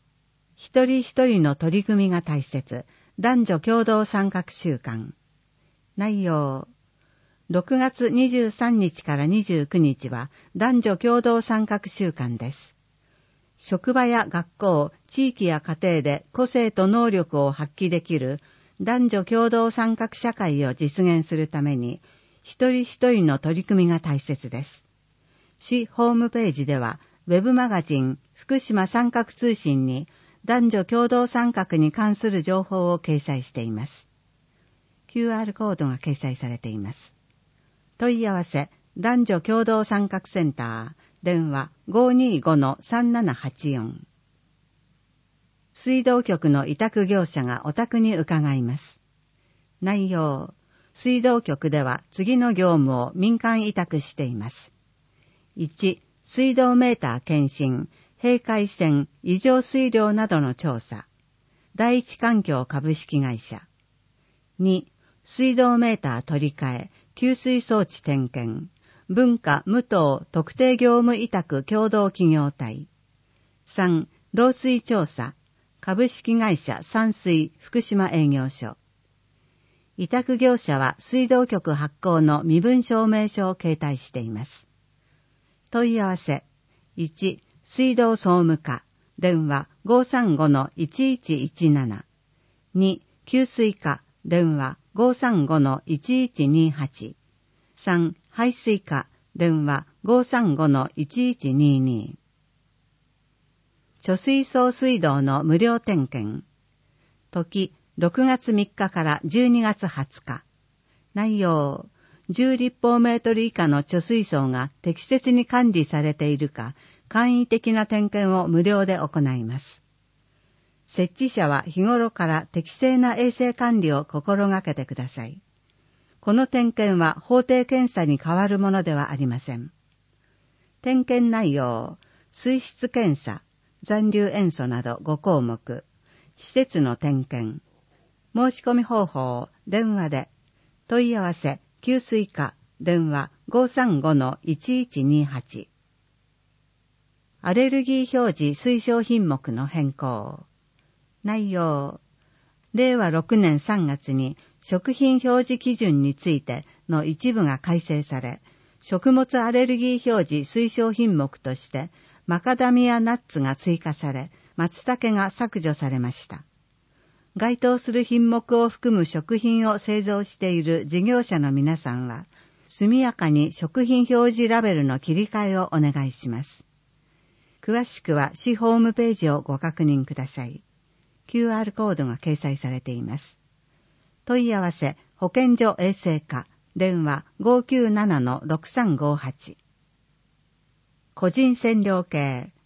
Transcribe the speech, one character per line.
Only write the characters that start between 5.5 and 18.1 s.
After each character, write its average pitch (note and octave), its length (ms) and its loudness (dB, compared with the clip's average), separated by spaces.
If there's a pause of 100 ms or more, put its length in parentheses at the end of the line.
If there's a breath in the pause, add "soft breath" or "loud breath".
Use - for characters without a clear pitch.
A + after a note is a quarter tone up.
内 G3+ 260 -2
容、 D3 460 -2 (800)
六 F3+ 300 0
月 B3+ 320 0
二 B3+ 180 4
十 A#3+ 220 0
三 A#3 280 0
日 F#3 220 0
か D3 160 -2
ら C#3+ 80 0
二 G3 160 2
十 E3+ 240 0
九 F3 140 0
日 C3+ 300 2
は A#2+ 200 -8 (260 soft breath)
男 A#3+ 260 2
女 G3+ 160 0
共 A#3+ 240 2
同 A#3 200 2
参 A3 240 -2
画 G#3 220 -4
週 F3+ 260 -4
間 A#2+ 240 -6
で A#2 140 -10
す。 - 240 -20 (800)
職 G3+ 360 -4
場 B3 120 2
や A#3+ 240 0
学 - 280 -8
校、 E3+ 340 0 (160)
地 C4+ 220 0
域 G#3 160 -4
や D#3+ 160 0
家 D#3+ 200 -8
庭 E3+ 220 2
で C#3+ 280 -2
個 B3+ 140 0
性 A#3+ 240 0
と F#3+ 160 0
能 A#3 240 2
力 E3+ 300 0
を C#3 120 2
発 D3 240 -8
揮 F#3 140 -2
で E3 120 0
き E3+ 180 -4